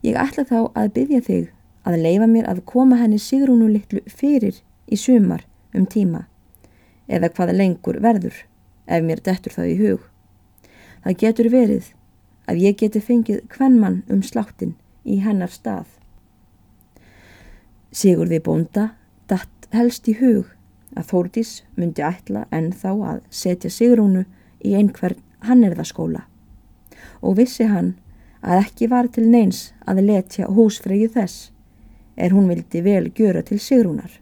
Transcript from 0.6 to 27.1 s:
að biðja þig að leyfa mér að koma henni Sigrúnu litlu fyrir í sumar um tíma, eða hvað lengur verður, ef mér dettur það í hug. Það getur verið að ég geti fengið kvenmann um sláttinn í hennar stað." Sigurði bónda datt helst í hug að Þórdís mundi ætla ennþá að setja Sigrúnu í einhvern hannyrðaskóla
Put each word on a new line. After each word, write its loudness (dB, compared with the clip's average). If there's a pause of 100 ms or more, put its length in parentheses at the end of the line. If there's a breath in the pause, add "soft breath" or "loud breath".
að -4
biðja 0
þig -4 (340)
að -2
leyfa 2
mér 2
að -6
koma 4
henni 2
Sigrúnu 2
litlu -2
fyrir -2 (320)
í -2
sumar 2 (280)
um 0
tíma, -4 (800 soft breath)
eða -2
hvað -2
lengur -2
verður, 0 (540)
ef 0
mér -2
dettur -6
það -4
í -2
hug. 0 (1000 soft breath)
Það -4
getur 2
verið 0 (540)
að -2
ég 2
geti -2
fengið -2
kvenmann 2
um 0
sláttinn -8 (300)
í -2
hennar -2
stað." -10 (2000 soft breath)
Sigurði 0
bónda -4 (320)
datt -8
helst -2
í -2
hug 0 (460)
að -10
Þórdís -4 (120)
mundi -4
ætla -8
ennþá -4 (180)
að -10
setja -6
Sigrúnu 4 (360 soft breath)
í 0
einhvern 0 (220)
hannyrðaskóla 0 (1000 loud breath)